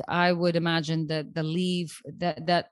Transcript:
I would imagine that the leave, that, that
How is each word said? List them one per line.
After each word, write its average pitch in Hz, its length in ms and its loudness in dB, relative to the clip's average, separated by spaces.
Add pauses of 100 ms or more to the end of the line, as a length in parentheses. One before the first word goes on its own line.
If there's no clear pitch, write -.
I 175 240 4
would 175 240 2
imagine 165 520 0
that 156 260 -4
the 165 80 -2
leave, 175 580 -2 (200)
that, 165 260 -2
that 175 260 2